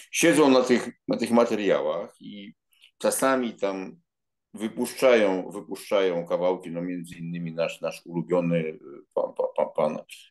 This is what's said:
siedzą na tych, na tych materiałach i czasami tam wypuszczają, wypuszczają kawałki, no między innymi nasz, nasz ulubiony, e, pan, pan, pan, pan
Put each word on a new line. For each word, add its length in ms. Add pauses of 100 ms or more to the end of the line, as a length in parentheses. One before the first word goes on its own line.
(100)
siedzą 400
na 120
tych, 280 (180)
na 80
tych 140
materiałach 920
i 340 (440)
czasami 560
tam 460 (540)
wypuszczają, 960
wypuszczają 760
kawałki, 440
no 120
między 340
innymi 380
nasz, 260
nasz 260
ulubiony, 520
e, 200 (360)
pan, 200
pan, 120 (100)
pan, 100 (100)
pan 220 (320)